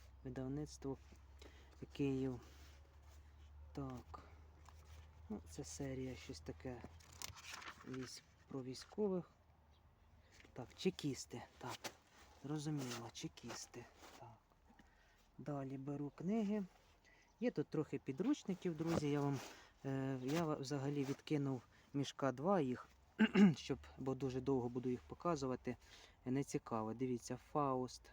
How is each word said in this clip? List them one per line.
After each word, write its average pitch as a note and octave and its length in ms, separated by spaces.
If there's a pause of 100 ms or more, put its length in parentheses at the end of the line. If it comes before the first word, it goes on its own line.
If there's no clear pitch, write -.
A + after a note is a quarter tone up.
(240)
видавництво C3+ 720 (960)
Київ. C3+ 480 (1300)
Так. C3 460 (1080)
Ну, G#3+ 200
це - 140
серія, C3 520
щось - 240
таке B2 420 (1080)
військ-, B2+ 360 (240)
про C3+ 160
військових. F3+ 680 (1200)
Так, - 220
чекісти. C3+ 680 (140)
Так, - 200 (640)
зрозуміло, C3+ 720
чекісти. - 720 (340)
Так. - 80 (1080)
Далі C3+ 400
беру C#3+ 380
книги. G#3 480 (760)
Є A#3+ 120
тут - 160
трохи D3+ 320
підручників, F3+ 760
друзі. D#3+ 340
Я C#3+ 120
вам, C#3 180 (460)
е, C3+ 380
я D#3 220
ва-, D3+ 100
взагалі C#3+ 480
відкинув C3+ 580 (320)
мішка C#3 380
два D#3+ 300
їх, B2+ 280 (280)
<clears throat> G3 380
щоб, - 240 (180)
бо C3+ 180
дуже C3 260
довго B2+ 280
буду B2 200
їх B2 140
показувати. C3 720 (500)
Не C3 180
цікаво. A2 500
Дивіться, B2 440
Фауст C3 640 (120)